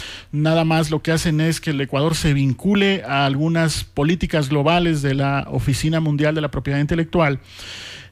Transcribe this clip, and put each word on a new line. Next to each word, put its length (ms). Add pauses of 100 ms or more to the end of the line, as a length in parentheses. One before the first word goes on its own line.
(320)
Nada 320
más 260
lo 140
que 80
hacen 300
es 180
que 120
el 100
Ecuador 340
se 180
vincule 720
a 220
algunas 580
políticas 640
globales 520
de 120
la 380
Oficina 480
Mundial 340
de 80
la 100
Propiedad 280
Intelectual, 640 (720)